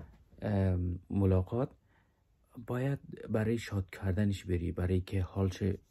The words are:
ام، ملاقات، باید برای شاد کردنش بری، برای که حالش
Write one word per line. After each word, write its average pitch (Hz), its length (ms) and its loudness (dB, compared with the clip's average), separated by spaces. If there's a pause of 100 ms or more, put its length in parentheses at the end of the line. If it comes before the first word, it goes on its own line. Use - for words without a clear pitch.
(420)
ام، 92 580 0 (100)
ملاقات، 98 600 2 (960)
باید 131 320 -2 (300)
برای 110 280 2
شاد 101 320 -4
کردنش 101 560 0
بری، 85 260 0
برای 90 300 2
که 95 200 -2
حالش 95 420 0 (280)